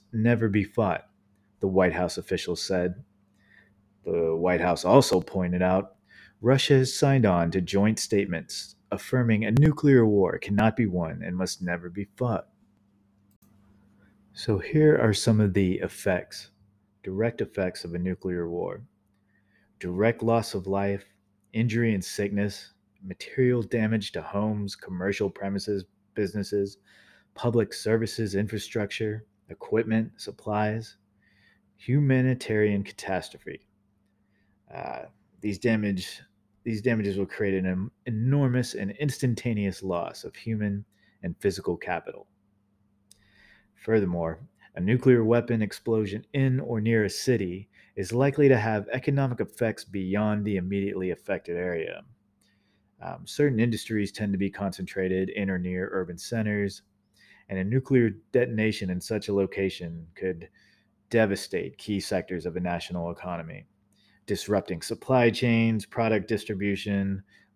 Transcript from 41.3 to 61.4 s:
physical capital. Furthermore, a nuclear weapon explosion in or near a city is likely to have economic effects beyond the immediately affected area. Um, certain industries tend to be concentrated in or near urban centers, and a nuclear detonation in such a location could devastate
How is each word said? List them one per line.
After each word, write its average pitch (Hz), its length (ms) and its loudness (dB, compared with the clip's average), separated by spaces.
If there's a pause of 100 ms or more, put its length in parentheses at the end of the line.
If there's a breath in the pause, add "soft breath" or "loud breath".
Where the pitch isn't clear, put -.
physical 90 380 -2
capital. - 500 -8 (1500 soft breath)
Furthermore, 87 640 0 (380 soft breath)
a - 40 -6
nuclear 117 440 4
weapon 117 360 2
explosion 107 720 -2
in 131 280 2
or 117 200 -4
near 110 240 4
a 95 60 0
city 98 580 -2 (280 soft breath)
is 98 160 -6
likely 139 360 4
to 131 80 8
have 107 360 0
economic 131 480 0
effects 110 440 -2
beyond 104 600 -2
the 104 120 0
immediately 95 540 -2
affected 87 460 -6
area. 85 460 -4 (1000)
Um, 87 240 -10
certain 139 320 2
industries 110 540 0
tend 104 200 -4
to 95 60 0
be 95 120 0
concentrated 95 800 -4
in 98 200 -4
or 92 80 -2
near 90 340 -4
urban 90 240 -4
centers, 104 640 -4 (680 soft breath)
and 95 100 -4
a 92 60 0
nuclear 123 460 4 (200)
detonation 110 580 0
in 90 120 -2
such 107 280 -6
a 101 60 0
location 90 800 -2
could 87 340 -6 (600 soft breath)
devastate 98 640 0